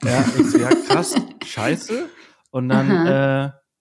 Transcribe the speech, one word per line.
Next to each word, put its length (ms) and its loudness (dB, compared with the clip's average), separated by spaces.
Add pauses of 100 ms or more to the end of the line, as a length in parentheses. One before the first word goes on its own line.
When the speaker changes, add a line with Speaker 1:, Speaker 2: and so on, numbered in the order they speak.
Speaker 1:
Ja, 200 2 (120)
ich 100 6
so, 120 2
„Ja, 120 2
krass, 440 0
Speaker 2:
<laughs> 300 -4
Speaker 1:
scheiße.“ 640 -4 (420)
Und 180 -4
dann, 220 2
Speaker 2:
Aha. 560 0
Speaker 1:
äh, 40 -6 (300)